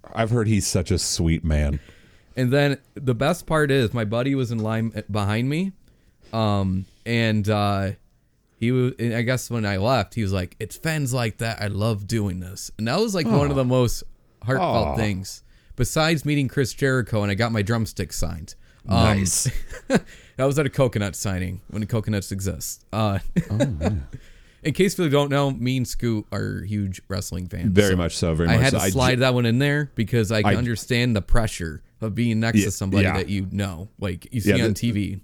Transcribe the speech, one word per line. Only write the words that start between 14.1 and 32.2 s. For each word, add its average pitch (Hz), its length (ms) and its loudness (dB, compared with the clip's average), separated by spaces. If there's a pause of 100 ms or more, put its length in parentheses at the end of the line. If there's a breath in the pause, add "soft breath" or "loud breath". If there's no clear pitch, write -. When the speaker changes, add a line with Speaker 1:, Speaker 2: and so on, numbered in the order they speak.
Speaker 2:
heartfelt 160 460 2
Speaker 1:
Aw. 73 80 -2
Speaker 2:
things. 104 460 -4 (340 soft breath)
Besides 156 480 2
meeting 143 240 2
Chris 135 260 -2
Jericho, 127 480 0
and 104 80 0
I 98 40 0
got 113 180 0
my 110 100 2
drumstick 101 500 -2
signed. 80 420 -6 (340 soft breath)
Um, 107 300 4
Speaker 1:
Nice. 98 320 0 (180)
Speaker 2:
<laughs> - 200 -14
that 240 160 2 (400 loud breath)
was 139 140 2
at 151 80 2
a 127 40 -2
Coconut 104 460 0
signing, 92 520 -4
when 107 180 -6
Coconuts 107 460 -2
exist. 95 600 -6
Uh, 104 260 0 (160)
<laughs> - 160 0
Speaker 1:
Oh, 113 300 0
yeah. 82 100 0 (720 loud breath)
Speaker 2:
in 147 100 0
case 180 260 2
you 175 120 2
don't 143 200 4
know, 139 200 2
me 127 260 0
and 123 100 0
Scoot 110 460 -2
are 101 300 -4
huge 98 460 -4
wrestling 92 400 -6
fans, 92 240 0
Speaker 1:
Very 98 180 6
Speaker 2:
so 95 60 2
Speaker 1:
much 85 200 -2
so, 82 180 0
very 85 140 2
Speaker 2:
I 82 80 4
Speaker 1:
much 117 80 4
Speaker 2:
had 135 80 2
Speaker 1:
so. - 60 0
Speaker 2:
to 71 60 0
Speaker 1:
I - 60 2
Speaker 2:
slide 127 260 2
Speaker 1:
ju- 120 40 -2
Speaker 2:
that 127 140 4
one 123 120 2
in 117 120 2
there 143 360 0
because 113 380 0
I 107 100 2
can 104 120 4
Speaker 1:
I - 20 2
Speaker 2:
understand 120 580 0
the 98 80 0
pressure 87 600 0 (180)
of 110 140 -4
being 113 260 0